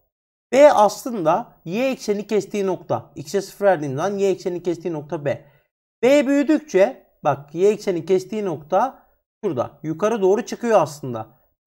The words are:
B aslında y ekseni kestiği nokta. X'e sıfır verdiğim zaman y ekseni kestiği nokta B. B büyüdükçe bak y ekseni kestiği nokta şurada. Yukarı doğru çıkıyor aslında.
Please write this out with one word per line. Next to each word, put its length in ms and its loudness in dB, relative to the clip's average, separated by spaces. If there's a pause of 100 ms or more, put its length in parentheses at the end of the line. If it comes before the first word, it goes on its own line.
(520)
B 220 8
aslında 920 0
y 240 -2
ekseni 380 -4
kestiği 380 -2
nokta. 500 -6
X'e 260 -6
sıfır 240 -6
verdiğim 300 0
zaman 220 -4
y 120 0
ekseni 340 -4
kestiği 300 -6
nokta 320 -8
B. 200 -6 (580)
B 240 4
büyüdükçe 800 2 (160)
bak 320 -4
y 140 4
ekseni 360 -2
kestiği 400 -2
nokta 640 -4 (360)
şurada. 400 -4
Yukarı 380 -2
doğru 240 2
çıkıyor 360 2
aslında. 460 -6 (400)